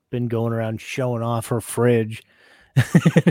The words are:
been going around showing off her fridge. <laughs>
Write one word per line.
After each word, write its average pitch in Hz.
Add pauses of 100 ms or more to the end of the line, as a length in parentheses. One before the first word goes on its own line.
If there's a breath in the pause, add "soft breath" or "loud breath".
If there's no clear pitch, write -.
(100)
been 123
going 117
around 110
showing 123
off 117
her 117
fridge. 113
<laughs> - (1000 soft breath)